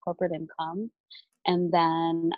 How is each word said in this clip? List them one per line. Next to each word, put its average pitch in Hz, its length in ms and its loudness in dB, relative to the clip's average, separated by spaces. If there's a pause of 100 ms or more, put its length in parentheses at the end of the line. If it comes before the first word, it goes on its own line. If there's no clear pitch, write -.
corporate 175 280 -2
income. 165 580 -8 (560)
And 180 260 2
then 165 680 2